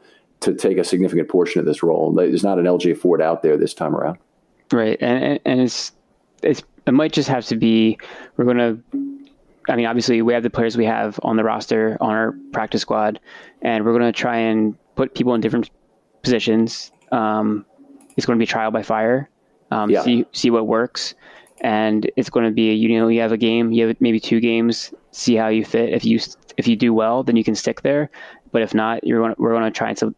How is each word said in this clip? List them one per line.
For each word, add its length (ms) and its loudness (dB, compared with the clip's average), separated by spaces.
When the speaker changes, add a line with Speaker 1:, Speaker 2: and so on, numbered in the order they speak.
Speaker 1:
to 140 0
take 220 0
a 60 2
significant 460 0
portion 300 0
of 60 0
this 180 -2
role. 300 2
There's 300 2
not 160 0
an 80 2
L 100 4
J 160 0
Fort 280 2
out 220 0
there 140 4
this 160 -2
time 220 -4
around. 220 -4
Speaker 2:
Right, 300 0
and, 220 0
and, 220 -2
and 160 2
it's, 300 -4
it's, 220 0
it 60 4
might 200 2
just 160 -2
have 180 -2
to 80 -4
be, 420 2
we're 80 2
gonna, 320 2
I 60 0
mean, 100 0
obviously 380 0
we 100 2
have 100 0
the 60 -2
players 260 -2
we 100 0
have 360 -2
on 160 0
the 60 2
roster, 580 -2
on 100 -2
our 220 -2
practice 280 -4
squad, 380 -2
and 240 -2
we're 60 2
gonna 200 2
try 260 -4
and 380 0
put 180 -2
people 220 0
in 60 0
different 280 -2
positions. 680 0
Um, 540 -2
it's 80 -2
gonna 140 2
be 60 2
trial 260 -2
by 100 -2
fire. 480 -2
Um, 200 0
Speaker 1:
Yeah. 120 2
Speaker 2:
see, 300 2
see 180 0
what 180 2
works, 460 -2
and 540 0
it's 140 -2
gonna 220 0
be, 220 2
you 240 2
know, 120 2
you 120 2
have 100 0
a 60 0
game, 340 0
you 160 2
have 140 -2
maybe 180 2
two 200 0
games, 540 0
see 240 0
how 140 2
you 140 0
fit. 300 0
If 120 -2
you, 140 2
if 100 -2
you 80 4
do 180 2
well, 300 2
then 120 0
you 80 4
can 120 -2
stick 260 -6
there. 280 0
But 120 0
if 100 -4
not, 320 0
you're 160 2
gonna, 160 0
we're 160 0
gonna 180 0
try 180 -4
and 80 -6
some-, 200 -2